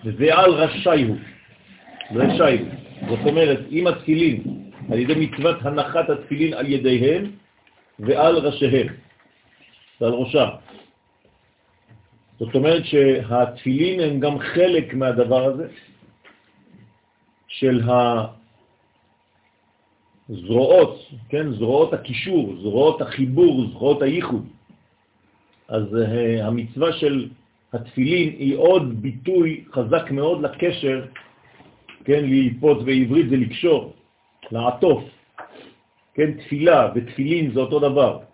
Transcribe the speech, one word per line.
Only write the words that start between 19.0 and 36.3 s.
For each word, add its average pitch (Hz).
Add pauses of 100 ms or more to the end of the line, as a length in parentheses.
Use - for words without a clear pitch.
הזרועות, 117 (200)
כן, 147
זרועות 127
הקישור, 135
זרועות 135
החיבור, 131
זרועות 143
הייחוד. 139 (1200)
אז, 107
אה, 113
המצווה 120
של 139 (440)
התפילין 151 (100)
היא 139
עוד 156
ביטוי 160
חזק 135
מאוד 147
לקשר, 139 (1000)
כן, 147
ללפות 131
בעברית 131
זה 135
לקשור, 131 (580)
לעטוף, 120 (1120)
כן, 151